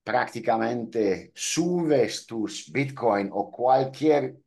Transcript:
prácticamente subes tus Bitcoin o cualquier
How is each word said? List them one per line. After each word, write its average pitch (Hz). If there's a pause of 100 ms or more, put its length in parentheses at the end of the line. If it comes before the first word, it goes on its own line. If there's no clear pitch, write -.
prácticamente 113
subes 156
tus -
Bitcoin 113
o 98
cualquier 135 (100)